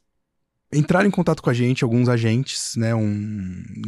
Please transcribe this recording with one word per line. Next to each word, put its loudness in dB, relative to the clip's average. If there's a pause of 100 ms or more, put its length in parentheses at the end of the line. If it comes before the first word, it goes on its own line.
(720)
entraram 4
em 2
contato 0
com 0
a 2
gente 0
alguns 2
agentes, 0
né? 0
Um, -4 (240)